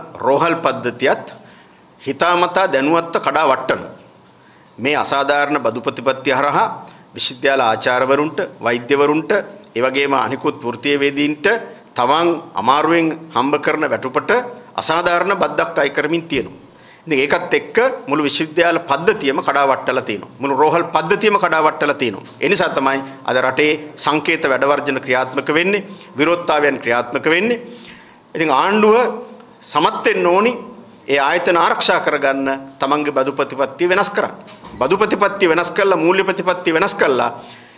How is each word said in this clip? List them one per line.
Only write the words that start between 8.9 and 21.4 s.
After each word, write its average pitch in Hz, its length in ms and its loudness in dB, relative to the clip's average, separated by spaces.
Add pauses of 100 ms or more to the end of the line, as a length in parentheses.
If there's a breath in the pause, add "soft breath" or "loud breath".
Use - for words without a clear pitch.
ඒ 117 60 0
වගේම 139 320 0
අනිකුත් 135 500 -2
වෘත්තීය 120 360 -2
වේදීන්ට 147 460 0 (480 loud breath)
තමන් 147 340 2 (260)
අමාරුවෙන් 151 540 2 (260)
හම්බ 131 220 0
කරන 156 340 -2
වැටුපට 127 400 -4 (460 loud breath)
අසාධාරණ 175 580 0
බද්දක් 165 440 -2
අය 143 120 2
කරමින් 151 320 -2
තියෙනවා. 135 360 -6 (480 loud breath)
ඉතින් 165 120 0
ඒකත් 160 360 0
එක්ක - 220 -2 (300)
මුළු 147 160 -2
විශ්වවිද්‍යාල 165 560 0
පද්ධතියම 147 640 0
කඩා 139 260 2
වට්ටලා 127 340 0
තියෙනවා. 101 360 -8
මුළු 139 180 -2
රෝහල් 156 280 4
පද්ධතියම 196 540 0
කඩා 160 260 2